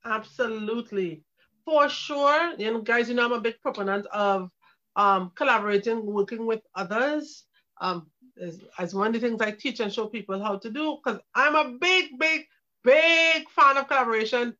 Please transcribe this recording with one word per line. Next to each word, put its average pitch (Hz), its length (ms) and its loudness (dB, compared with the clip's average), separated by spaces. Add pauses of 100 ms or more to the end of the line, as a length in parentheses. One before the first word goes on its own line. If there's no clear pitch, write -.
absolutely. 220 1160 -6 (420)
For 294 240 4
sure. 294 680 0
You 220 160 -2
know, 226 80 -4
guys, 233 280 0
you 240 60 -4
know, 240 100 2
I'm 240 80 0
a 233 80 -4
big 226 200 -4
proponent 202 460 -4
of, 196 420 0 (460)
um, 196 400 2
collaborating, 220 720 0
working 208 400 -2
with 220 160 -2 (140)
others. 262 720 -4 (360)
Um, 170 260 -6 (340)
as, 175 180 -12 (180)
as 180 160 -6
one 196 140 0
of 226 60 0
the 233 140 -2
things 220 140 -2
I 214 100 -2
teach 240 280 -8
and 208 120 -4
show 220 160 -4
people 196 360 -8
how 202 160 -4
to 226 100 -12
do, 302 340 -6
'cause 214 160 -4 (140)
I'm 285 220 2
a 262 240 0
big, 359 400 0
big, 311 260 0 (380)
big 320 680 4
fan 277 280 6
of 269 100 -2
collaboration. 240 720 0